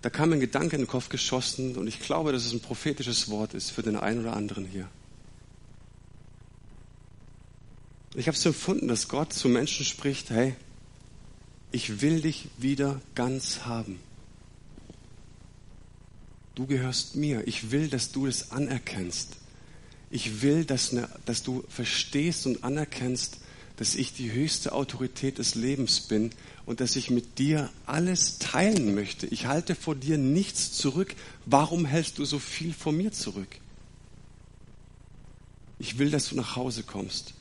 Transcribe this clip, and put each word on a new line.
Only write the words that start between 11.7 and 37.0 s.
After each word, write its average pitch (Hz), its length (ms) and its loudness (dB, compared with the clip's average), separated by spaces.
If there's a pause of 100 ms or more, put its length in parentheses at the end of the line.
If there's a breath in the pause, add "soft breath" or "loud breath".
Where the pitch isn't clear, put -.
ich 110 300 -2
will 156 200 4
dich - 260 -2 (100)
wieder 139 440 2 (140)
ganz 127 500 -2
haben. 110 340 -4 (2500)
Du 131 140 -4
gehörst 131 500 2
mir. 143 300 2
Ich 113 240 -2
will, 147 180 4
dass 123 240 0
du 135 140 0
es - 240 -2
anerkennst. 117 840 -2 (760 loud breath)
Ich 110 300 -2
will, 147 220 6
dass, 135 300 2
ne, 120 160 0 (160)
dass 117 180 -2
du 127 240 -2
verstehst - 800 0
und 127 180 0
anerkennst, 127 760 -2 (360 loud breath)
dass - 200 0
ich - 180 0
die 120 180 -4
höchste 143 400 0
Autorität 131 680 -2
des - 180 0
Lebens 127 440 2
bin 110 300 2 (360 loud breath)
und 117 140 -4
dass 123 160 2
ich 127 140 -2
mit 120 300 0
dir 143 300 4 (160)
alles 175 540 2
teilen 156 560 4
möchte. 101 320 -2
Ich - 200 -2
halte 160 280 2
vor 156 200 -2
dir 143 220 2
nichts 143 540 4
zurück. 151 420 2 (320 loud breath)
Warum 156 380 6
hältst 151 360 2
du 143 40 2
so 143 160 0
viel - 340 -4
vor 151 200 0
mir 190 180 2
zurück? 98 380 -6 (2250)
Ich 113 200 -8
will, 143 120 4
dass 147 200 2
du - 60 -4
nach 120 200 -2
Hause 123 280 -4
kommst. - 580 -8